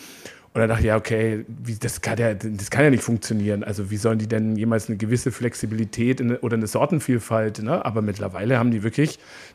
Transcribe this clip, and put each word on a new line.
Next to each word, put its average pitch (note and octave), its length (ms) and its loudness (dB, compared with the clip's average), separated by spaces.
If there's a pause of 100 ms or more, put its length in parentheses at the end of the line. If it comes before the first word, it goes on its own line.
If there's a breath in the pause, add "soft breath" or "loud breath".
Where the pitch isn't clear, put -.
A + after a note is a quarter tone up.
(540 loud breath)
Und A2+ 80 0
dann A2+ 80 6
dachte A2+ 120 2
ich, A#2+ 60 4
ja, A2 80 6
okay, A2 520 0
wie, A#2 280 -8
das A#2 260 -6
kann A2 160 -2
ja, A2+ 160 2
das G#2 380 -6
kann C3+ 140 4
ja D3+ 40 8
nicht B2 140 4
funktionieren. G#2 600 0
Also G2 280 -4
wie G#2+ 60 -2
sollen A2 200 2
die G#2+ 100 -2
denn A2 280 0
jemals A2 320 0
eine A2 100 -4
gewisse A#2 340 0
Flexibilität A#2 880 -2
in, A#2+ 180 0
oder A#2 200 -2
eine A2 80 0
Sortenvielfalt, A2+ 960 0
ne? C#3+ 240 -2
Aber A2 160 0
mittlerweile G2+ 560 0
haben A#2+ 140 4
die A2 100 0
wirklich C#3 380 0 (360 loud breath)